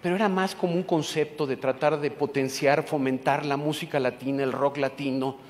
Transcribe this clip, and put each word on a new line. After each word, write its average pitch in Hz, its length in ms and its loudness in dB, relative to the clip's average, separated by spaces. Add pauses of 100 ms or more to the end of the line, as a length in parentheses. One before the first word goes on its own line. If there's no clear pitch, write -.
Pero 175 120 0
era 208 140 2
más 190 260 0
como 175 200 -2
un 180 80 2
concepto 151 640 0
de 131 100 -2
tratar 147 440 2
de 147 100 0
potenciar, 139 720 2
fomentar 143 600 0
la 143 120 -2
música 151 420 -2
latina, 131 440 -2
el 131 100 0
rock 139 240 0
latino, 135 600 -2 (140)